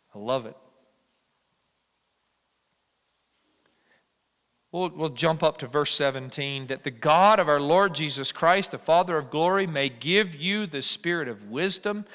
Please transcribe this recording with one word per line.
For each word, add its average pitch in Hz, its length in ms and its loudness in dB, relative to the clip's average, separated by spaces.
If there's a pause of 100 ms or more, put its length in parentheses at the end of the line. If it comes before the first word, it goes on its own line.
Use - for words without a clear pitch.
(140)
I 107 40 -18
love 117 280 -4
it. 107 120 -18 (4000)
We'll, 180 180 -4
we'll 151 200 -4
jump 160 340 0
up 156 160 2
to 131 80 -10
verse 143 260 0
seventeen. 135 720 -4
That 131 180 -8
the 143 60 -6
God 165 500 4
of 165 80 2
our 147 120 4
Lord 170 340 4
Jesus 139 380 -6
Christ, 185 400 2
the 135 80 -10
Father 170 400 2
of 135 100 -8
glory, 185 380 0
may 143 200 -2
give 160 460 0
you 190 320 -4
the 147 160 -6
spirit 170 460 -4
of 104 240 -10
wisdom 196 640 -4